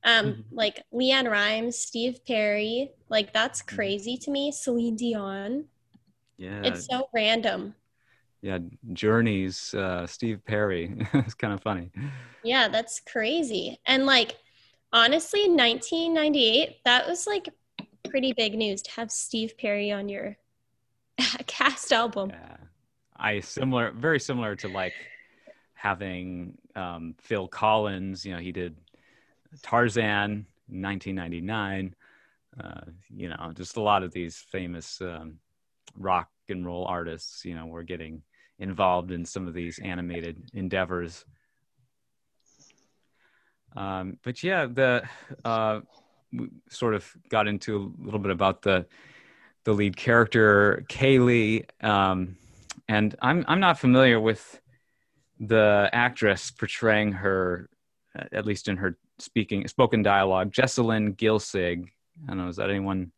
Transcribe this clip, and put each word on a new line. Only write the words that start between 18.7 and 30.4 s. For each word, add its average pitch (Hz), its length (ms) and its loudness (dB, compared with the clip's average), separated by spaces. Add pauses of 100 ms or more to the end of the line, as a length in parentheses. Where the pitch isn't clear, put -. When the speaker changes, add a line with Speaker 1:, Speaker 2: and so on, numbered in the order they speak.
Speaker 1:
to - 140 -12
have 226 140 -8
Steve 220 460 -6
Perry 208 340 -4
on 202 200 -6
your 196 260 -10 (840)
<laughs> 254 280 -2
cast - 460 0
album. 214 380 0
Speaker 2:
Yeah. - 260 -18 (600)
I 104 240 -2
similar, 127 520 -2
very 139 280 0
similar 120 360 -4
to, 104 120 -10
like, 92 240 -4 (800)
having, 90 840 -6 (180)
um, 85 440 -10
Phil 98 280 -4
Collins, 98 760 0
you 95 80 -10
know, 87 60 -8
he 90 120 -8
did 87 240 -8 (880)
Tarzan 107 840 0 (220)